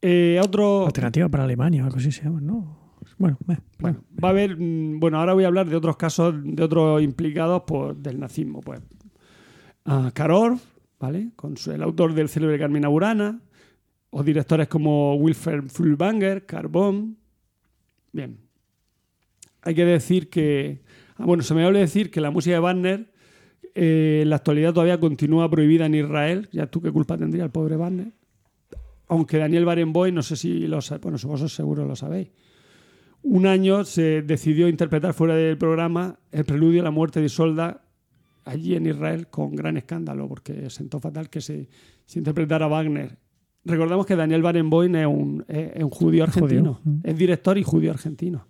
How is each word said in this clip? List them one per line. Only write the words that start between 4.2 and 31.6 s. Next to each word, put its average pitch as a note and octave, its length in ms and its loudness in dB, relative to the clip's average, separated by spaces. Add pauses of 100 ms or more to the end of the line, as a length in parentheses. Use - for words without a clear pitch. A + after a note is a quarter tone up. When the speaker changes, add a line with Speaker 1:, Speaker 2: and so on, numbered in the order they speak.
Speaker 1:
va F3+ 60 2
a - 20 2
haber, G3 260 0
mm, D#3+ 440 -4
bueno, D#3+ 180 2
ahora E3+ 160 2
voy F#3+ 100 4
a F3+ 40 2
hablar F#3 200 2
de D3+ 60 -2
otros D#3+ 220 0
casos, E3+ 440 0
de D3+ 220 -4
otros D#3 400 2
implicados, E3 640 -2
pues, C#3+ 340 -6
del C#3 200 -8
nazismo, D3 400 -8
pues. - 200 -14 (1040)
Ah, C3 300 0
Karol, G#3 440 2 (420)
¿vale? F3 340 -6
Con D3 220 -12
su, D#3+ 160 -10
el D3+ 100 -6
autor E3 320 0
del D#3 140 0
célebre D3+ 320 -2
Carmina D3 280 0
Burana, G#3 520 0 (680)
o C#3 120 -4
directores D3+ 460 2
como D3 480 2
Wilhelm D3+ 520 0
Furtwängler, F#3+ 760 0
Carbón. G3 720 -2 (960)
Bien. B2 260 -10 (1200)
Hay E3 120 -4
que E3+ 100 2
decir F3 460 2
que, D3 520 -2 (340)
ah, - 100 -10
bueno, E3+ 160 2
se C#3+ 120 -2
me E3 120 4
olvidó G3 140 4
decir G3 320 0
que E3 80 -2
la D3+ 100 -2
música F3 240 0
de E3+ 60 2
Wagner, F#3 520 -2 (640)
eh, D#3+ 480 4
en D3+ 80 2
la D3+ 60 2
actualidad D3+ 360 2
todavía E3+ 280 2
continúa D#3+ 500 2
prohibida D#3 360 4
en D3+ 100 2
Israel. D3+ 560 -2
Ya D#3 160 -4
tú E3+ 120 -6
qué E3 120 -4
culpa D#3+ 260 0
tendría D#3+ 260 -2
el D3+ 60 -6
pobre D#3 260 -2
Wagner. F3+ 360 -6 (1000)
Aunque E3 280 2
Daniel D#3+ 260 2
Barenboim, E3+ 500 2
no D#3+ 80 -2
sé D3+ 140 -6
si E3 300 -4
lo D#3 160 -4
sa-, D3 160 -10
bueno, D#3+ 260 -8
vosotros D3 300 -6
seguro D3 320 -4